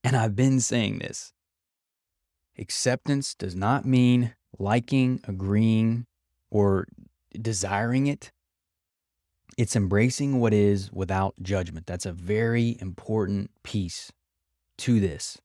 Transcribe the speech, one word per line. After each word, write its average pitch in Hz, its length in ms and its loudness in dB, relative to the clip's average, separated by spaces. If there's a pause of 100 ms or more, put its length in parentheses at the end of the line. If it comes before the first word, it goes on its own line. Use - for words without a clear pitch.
And 131 140 2
I've 113 200 2
been 131 240 4
saying 110 400 0
this. - 320 -12 (1300)
Acceptance 131 760 -2
does 92 200 -8
not 101 300 0
mean 123 500 4 (240)
liking, 123 720 0
agreeing, 110 760 2 (440)
or 101 360 2 (540)
desiring 110 680 -2
it. 143 260 -6 (1300)
It's 117 180 0
embracing 120 640 2
what 113 140 4
is 101 380 2
without 95 500 -2
judgment. 90 440 -4
That's 90 200 -8
a 92 60 -6
very 113 680 -2
important 98 680 -4 (120)
piece - 480 -6 (680)
to 117 220 2
this. 87 440 -4